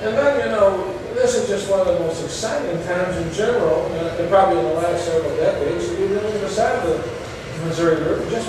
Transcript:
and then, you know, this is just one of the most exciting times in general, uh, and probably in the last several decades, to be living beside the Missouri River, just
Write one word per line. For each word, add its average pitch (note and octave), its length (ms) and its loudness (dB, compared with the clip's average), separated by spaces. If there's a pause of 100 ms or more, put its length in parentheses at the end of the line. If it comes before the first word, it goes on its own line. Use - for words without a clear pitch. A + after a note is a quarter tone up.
and G#3+ 160 -2
then, C#4+ 160 4 (120)
you A3+ 60 -2
know, F#3+ 420 2 (220)
this B3 200 2
is G3+ 120 2
just G3 240 -2
one G3 80 4
of F3+ 80 2
the F3 120 2
most E3 220 -2
exciting E3+ 600 -4
times F3+ 320 -2
in E3 160 -4
general, G3+ 640 2
uh, E3 260 -4
and E3 100 -2
probably F3+ 300 6
in - 60 0
the D#3 80 0
last E3 320 0
several D#3+ 320 0
decades, D#3 500 0
to - 80 -4
be G3 140 0
living G#3 320 -2
beside - 440 0
the D#3+ 140 0 (640)
Missouri E3 400 2
River, - 260 -2
just A3+ 200 -2